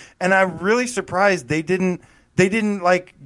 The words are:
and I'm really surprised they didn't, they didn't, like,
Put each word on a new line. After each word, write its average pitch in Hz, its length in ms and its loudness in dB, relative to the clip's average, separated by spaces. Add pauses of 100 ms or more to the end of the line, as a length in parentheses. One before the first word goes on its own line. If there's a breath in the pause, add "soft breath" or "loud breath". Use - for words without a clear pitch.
(200 loud breath)
and 180 120 0
I'm 190 260 2
really 220 280 0
surprised 185 600 -2
they 151 140 -2
didn't, 185 380 -2 (360 soft breath)
they 185 120 4
didn't, 208 360 -2
like, 180 300 0 (120)